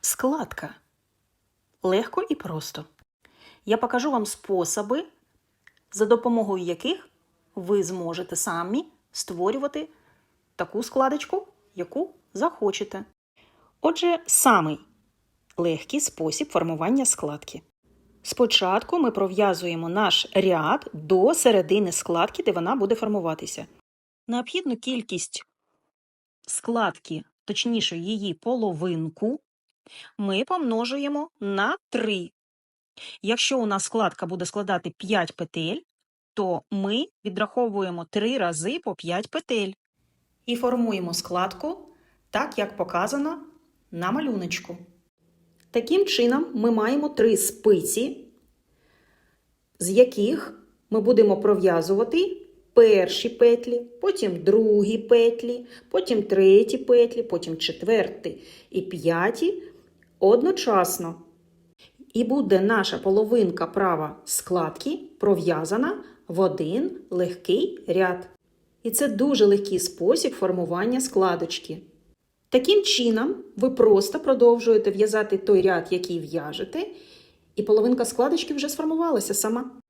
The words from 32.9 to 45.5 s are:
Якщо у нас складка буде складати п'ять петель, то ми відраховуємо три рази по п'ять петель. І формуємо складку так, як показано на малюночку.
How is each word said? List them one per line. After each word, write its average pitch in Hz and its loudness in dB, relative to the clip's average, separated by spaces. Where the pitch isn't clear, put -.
Якщо 240 -2
у 233 0
нас 196 -2
складка 196 -2
буде 180 -8
складати 190 -4
п'ять 185 -2
петель, 170 -6
то 185 -2
ми 208 -2
відраховуємо 196 -4
три 226 -2
рази 180 -4
по 196 -6
п'ять 175 -6
петель. 214 -4
І 240 -4
формуємо 226 -2
складку 185 -6
так, 285 -4
як 208 -6
показано 277 -4
на 180 -4
малюночку. 202 -6